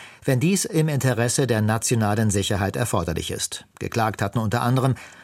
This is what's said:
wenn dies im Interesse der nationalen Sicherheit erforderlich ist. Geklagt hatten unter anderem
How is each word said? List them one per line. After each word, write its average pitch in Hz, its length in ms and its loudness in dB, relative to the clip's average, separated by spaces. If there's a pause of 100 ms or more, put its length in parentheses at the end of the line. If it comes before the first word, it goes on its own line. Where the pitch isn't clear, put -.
(240)
wenn 131 160 2
dies 180 260 2
im 160 240 0
Interesse 123 580 2
der 110 140 2
nationalen 110 680 2
Sicherheit 98 460 0
erforderlich 85 560 -2
ist. - 340 -8 (140)
Geklagt 110 420 -2
hatten 101 160 -2
unter 113 240 0
anderem 127 320 2 (300)